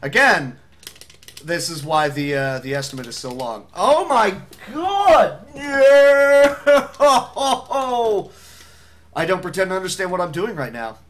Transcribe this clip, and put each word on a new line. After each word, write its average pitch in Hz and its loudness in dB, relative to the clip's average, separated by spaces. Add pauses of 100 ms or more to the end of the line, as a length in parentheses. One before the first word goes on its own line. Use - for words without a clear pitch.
Again, 170 0 (840)
this 160 -6
is 156 -12
why 156 0
the, 143 -4
uh, 135 -4
the 131 -8
estimate 135 -8
is 117 -14
so 127 -12
long. 120 -10
Oh 294 2
my 220 2 (380)
god! 349 2
Yeah! 277 4
<laughs> 262 0 (840)
I 160 -2
don't 185 -2
pretend 185 -4
to 185 -2
understand 185 -6
what 180 -4
I'm 175 -4
doing 190 -6
right 131 -8
now. 113 -12 (120)